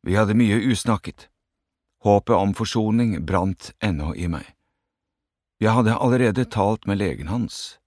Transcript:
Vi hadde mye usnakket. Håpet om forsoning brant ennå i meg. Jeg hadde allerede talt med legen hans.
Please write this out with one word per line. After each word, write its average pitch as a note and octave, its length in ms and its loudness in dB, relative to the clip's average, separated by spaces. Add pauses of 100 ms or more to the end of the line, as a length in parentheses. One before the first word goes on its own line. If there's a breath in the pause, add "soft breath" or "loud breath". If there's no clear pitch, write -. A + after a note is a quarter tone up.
Vi F#2 100 0
hadde G#2+ 220 2
mye A2+ 320 4
usnakket. - 580 -2 (760)
Håpet G#2 300 4
om G2 200 2
forsoning A2 720 -2
brant F#2 560 -2
ennå D#2 320 -4
i F2 160 -6
meg. D#2+ 160 -6 (1120)
Jeg A2 160 2
hadde A#2 240 2
allerede B2 460 2
talt G#2+ 420 -2
med G2+ 100 -2
legen D2+ 300 -4
hans. - 600 -8